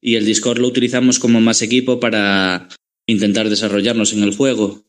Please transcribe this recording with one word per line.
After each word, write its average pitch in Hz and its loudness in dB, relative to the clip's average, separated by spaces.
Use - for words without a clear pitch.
y 117 0
el 110 0
Discord 113 0
lo 123 0
utilizamos 123 0
como 117 4
más 113 2
equipo 123 0
para 98 0
intentar 107 0
desarrollarnos 104 -2
en 104 0
el 98 0
juego. 107 -2